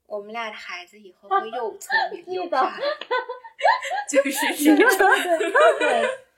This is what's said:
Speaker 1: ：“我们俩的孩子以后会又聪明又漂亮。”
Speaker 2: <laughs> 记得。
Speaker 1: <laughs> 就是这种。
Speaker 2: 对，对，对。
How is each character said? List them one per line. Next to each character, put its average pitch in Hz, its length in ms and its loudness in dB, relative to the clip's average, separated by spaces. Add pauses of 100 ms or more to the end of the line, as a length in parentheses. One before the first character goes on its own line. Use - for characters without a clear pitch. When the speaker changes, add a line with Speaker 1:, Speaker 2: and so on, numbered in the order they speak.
Speaker 1:
：“我 208 120 -10
们 208 120 -14
俩 226 160 -8
的 208 60 -12
孩 180 320 -14
子 202 120 -20
以 196 220 -20
后 202 80 -20
会 214 220 -2
又 226 280 -8
聪 - 120 -20 (220)
明 359 120 -12 (100)
又 359 140 -4
漂 277 140 0
亮。” 370 120 0
Speaker 2:
<laughs> 554 1300 -4
记 294 100 0
得。 554 60 4
Speaker 1:
<laughs> - 0 -
就 - 80 -2
是 311 440 2
这 - 20 -
种。 427 200 4
Speaker 2:
对， 403 800 4
对， - 220 0
对。 - 80 0 (280)